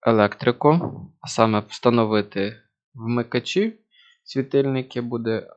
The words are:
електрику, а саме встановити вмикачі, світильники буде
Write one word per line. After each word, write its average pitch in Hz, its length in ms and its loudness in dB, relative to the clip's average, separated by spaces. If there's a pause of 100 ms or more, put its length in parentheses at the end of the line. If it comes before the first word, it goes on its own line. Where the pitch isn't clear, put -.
електрику, 120 840 2 (280)
а - 80 -16
саме 110 400 2
встановити 107 880 0 (380)
вмикачі, 120 840 -4 (440)
світильники 135 760 -2
буде 117 560 -4